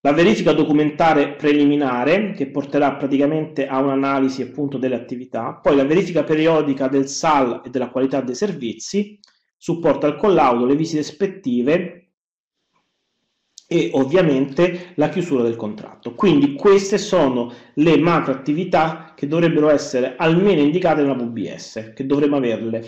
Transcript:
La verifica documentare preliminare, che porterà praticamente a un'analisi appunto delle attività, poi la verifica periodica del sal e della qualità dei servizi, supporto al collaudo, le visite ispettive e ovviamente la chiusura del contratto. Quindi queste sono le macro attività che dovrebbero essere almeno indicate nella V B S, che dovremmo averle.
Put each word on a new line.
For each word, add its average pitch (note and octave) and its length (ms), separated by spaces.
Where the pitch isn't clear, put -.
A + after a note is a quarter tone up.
La C#3+ 120
verifica E3+ 400
documentare D3+ 800
preliminare, D3 960
che C3+ 160
porterà C#3+ 460
praticamente C#3+ 720
a C3+ 140
un'analisi C#3 600
appunto C#3 380
delle B2 160
attività, A#2+ 680
poi D3+ 140
la C#3 100
verifica E3 380
periodica D#3 640
del C3+ 220
sal C3+ 560
e B2+ 60
della B2 200
qualità C3+ 300
dei B2 160
servizi, F#3+ 840
supporto D#3 500
al D3 100
collaudo, C#3 480
le C3+ 120
visite D#3 240
ispettive D3+ 1120
e E3 280
ovviamente D3 1000
la D3+ 140
chiusura D3 340
del A#2 140
contratto. A2+ 580
Quindi C#3+ 400
queste G3 440
sono B2+ 540
le D3+ 240
macro D#3 340
attività E3 840
che C#3+ 100
dovrebbero D#3 440
essere C3 460
almeno F3 440
indicate D3+ 420
nella C#3 120
V B2 100
B A2 280
S, A2 440
che C3+ 100
dovremmo C#3+ 300
averle. A2+ 520